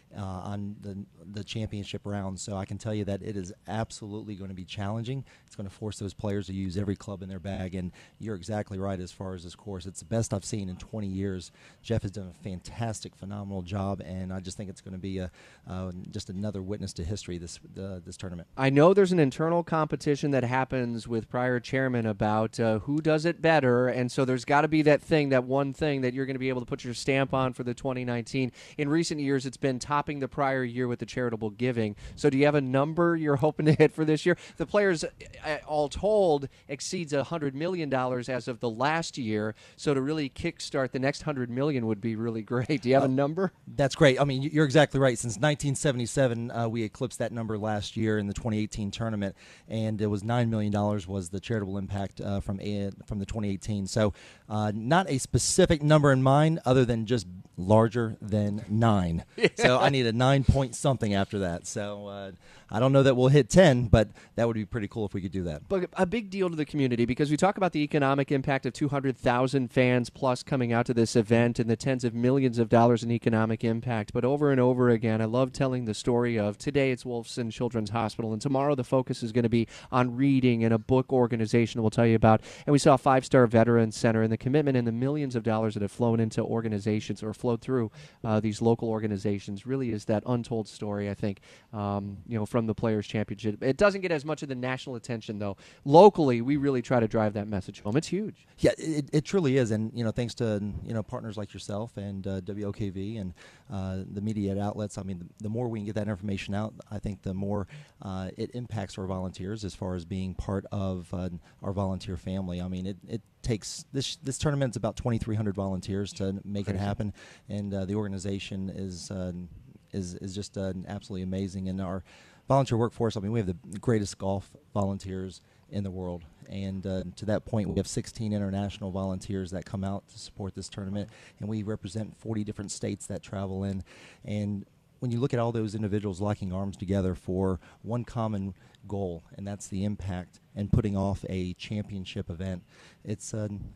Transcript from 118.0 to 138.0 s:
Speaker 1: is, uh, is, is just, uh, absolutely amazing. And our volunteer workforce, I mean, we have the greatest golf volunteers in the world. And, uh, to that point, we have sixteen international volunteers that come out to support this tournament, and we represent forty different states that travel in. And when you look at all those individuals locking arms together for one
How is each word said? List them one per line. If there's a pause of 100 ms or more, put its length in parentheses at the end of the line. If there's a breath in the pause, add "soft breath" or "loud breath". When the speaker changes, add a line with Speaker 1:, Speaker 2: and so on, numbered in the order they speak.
Speaker 1:
is,
uh, (600)
is,
is
just,
uh, (140)
absolutely
amazing.
And
our (440 soft breath)
volunteer
workforce,
I
mean,
we
have
the
greatest
golf (220)
volunteers (300 soft breath)
in
the
world. (240)
And,
uh, (140)
to
that
point,
we
have
sixteen
international
volunteers
that
come
out
to
support
this
tournament, (320 loud breath)
and
we
represent
forty
different
states
that
travel
in. (420 loud breath)
And (340)
when
you
look
at
all
those
individuals
locking
arms
together
for (240 loud breath)
one